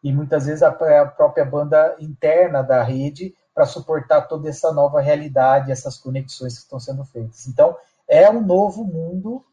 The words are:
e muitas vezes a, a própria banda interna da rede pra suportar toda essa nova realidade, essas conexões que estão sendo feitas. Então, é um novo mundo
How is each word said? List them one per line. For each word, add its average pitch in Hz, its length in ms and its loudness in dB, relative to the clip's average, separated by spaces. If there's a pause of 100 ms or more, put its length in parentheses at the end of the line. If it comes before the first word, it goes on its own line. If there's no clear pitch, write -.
e 143 100 -4
muitas 143 320 -2
vezes 156 180 -2
a, 160 60 6
a 151 380 4
própria 147 380 0
banda 147 540 0
interna 156 640 0
da 127 200 2
rede 143 520 -6 (200)
pra - 100 2
suportar 151 580 -2
toda 151 280 -10
essa 160 220 -4
nova 143 280 2
realidade, 139 720 0
essas 127 240 -10
conexões 131 580 -10
que - 100 -20
estão 131 160 -14
sendo 135 240 -12
feitas. 113 420 -14
Então, 147 300 0 (300)
é 185 220 6
um 220 160 0
novo 202 400 0
mundo 185 580 -8 (100)